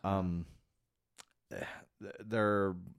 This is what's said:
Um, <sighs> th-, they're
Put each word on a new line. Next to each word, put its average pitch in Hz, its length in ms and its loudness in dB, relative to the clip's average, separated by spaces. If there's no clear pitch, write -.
Um, 90 400 2
<sighs> - 500 -20
th-, - 140 -8
they're 104 560 2